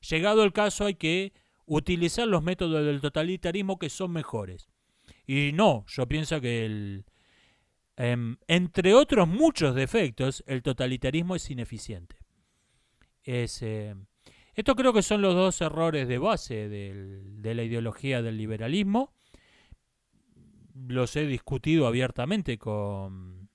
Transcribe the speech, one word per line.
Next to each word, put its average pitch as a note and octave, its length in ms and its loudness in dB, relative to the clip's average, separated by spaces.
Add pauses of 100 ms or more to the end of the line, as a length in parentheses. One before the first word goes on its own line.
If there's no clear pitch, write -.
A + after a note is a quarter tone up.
Llegado G#3 420 2
el G3+ 100 4
caso G#3 340 0
hay G3 80 0
que F3+ 380 -2 (340)
utilizar E3+ 600 0
los F3+ 160 2
métodos E3 420 0
del C#3+ 160 0
totalitarismo F3+ 800 -2
que D#3 120 -6
son F#3 220 -6
mejores. G#2 560 -8 (580)
Y C#3+ 260 0
no, D#3 360 4
yo B2+ 180 -2
pienso D3+ 340 -2
que A#2+ 240 -2
el, G2+ 400 -6 (920)
em, A#2+ 400 -2 (120)
entre F3+ 460 4
otros A3+ 340 8
muchos F3+ 460 4
defectos, C3+ 720 0
el C3 160 -4
totalitarismo C3 760 -2
es - 140 -8
ineficiente. A2 680 -10 (1040)
Es, B2 400 -4
eh, G#2+ 320 -6 (600)
esto A3 200 2
creo B3+ 180 4
que G#3+ 100 6
son G#3 200 2
los F#3+ 120 4
dos F#3 260 2
errores D#3 480 0
de B2 100 0
base B2+ 500 -2
del, G2 720 -12
de A2 140 -4
la A#2 80 -2
ideología A#2 580 -2
del A2+ 160 -4
liberalismo. C#3+ 800 -2 (1600)
Los B2+ 420 -2
he D3+ 100 0
discutido C#3 600 2
abiertamente B2+ 720 0
con G2 960 -6